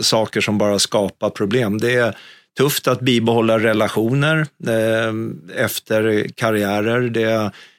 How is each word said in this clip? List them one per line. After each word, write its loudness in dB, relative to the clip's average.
saker 0
som 0
bara 2
skapar -2
problem. -2
Det 0
är 0
tufft 0
att 0
bibehålla 2
relationer, 0
eh, 0
efter 0
karriärer. 0
Det -2
är, 0